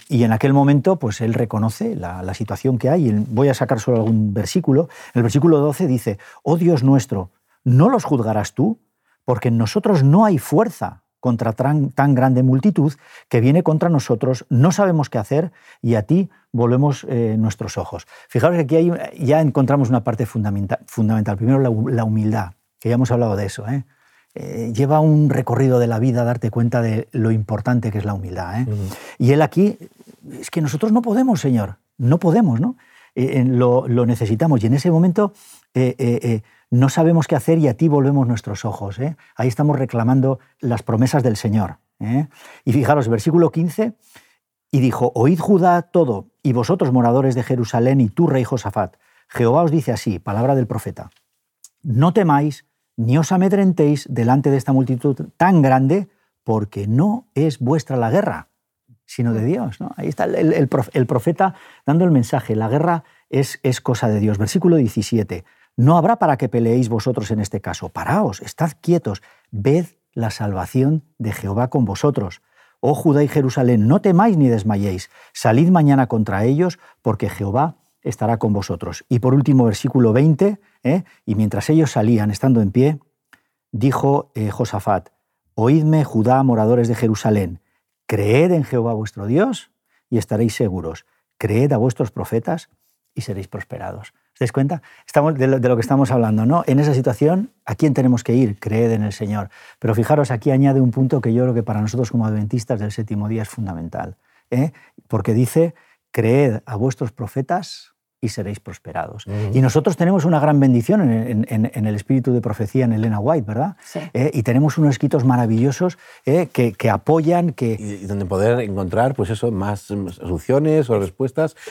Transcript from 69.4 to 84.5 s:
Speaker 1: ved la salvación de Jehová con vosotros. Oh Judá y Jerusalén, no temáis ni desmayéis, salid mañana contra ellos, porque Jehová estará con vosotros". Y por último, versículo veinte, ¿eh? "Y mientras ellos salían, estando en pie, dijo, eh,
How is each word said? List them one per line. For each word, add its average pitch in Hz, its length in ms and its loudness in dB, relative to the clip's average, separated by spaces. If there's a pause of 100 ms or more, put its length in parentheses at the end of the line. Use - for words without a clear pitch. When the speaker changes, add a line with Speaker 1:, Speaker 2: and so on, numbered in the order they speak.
Speaker 1:
ved 139 340 0 (260)
la 113 180 -4
salvación 107 760 -2 (140)
de 107 120 -4
Jehová 104 400 -4
con 135 140 0
vosotros. 98 580 -2 (380)
Oh 139 140 0
Judá 147 280 2
y 143 60 2
Jerusalén, 123 580 2
no 170 140 4
temáis 196 360 2
ni 139 120 4
desmayéis, 101 600 -2 (240)
salid 120 380 2
mañana 139 380 4
contra 107 360 -2
ellos, 151 360 0 (200)
porque 104 280 -2
Jehová 120 480 -4 (260)
estará 113 360 -2
con 107 140 -2
vosotros". 90 560 -6
Y 120 120 0
por 127 140 2
último, 135 300 4
versículo 117 480 2
veinte, 160 460 2 (260)
¿eh? 160 180 0 (240)
"Y 110 80 -2
mientras 107 360 -2
ellos 156 200 2
salían, 107 400 2
estando 117 320 2
en 98 80 0
pie, 139 300 0 (720)
dijo, 139 640 0
eh, 107 160 -4